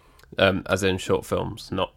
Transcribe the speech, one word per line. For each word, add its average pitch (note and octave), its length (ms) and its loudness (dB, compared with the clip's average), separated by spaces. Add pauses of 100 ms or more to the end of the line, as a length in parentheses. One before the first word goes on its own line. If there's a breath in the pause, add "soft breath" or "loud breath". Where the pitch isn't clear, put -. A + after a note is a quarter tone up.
(380 soft breath)
um, F#2+ 280 4
as F#2+ 180 0
in F#2 140 2
short - 280 -2
films, F#2 460 -6
not, F#2 240 -4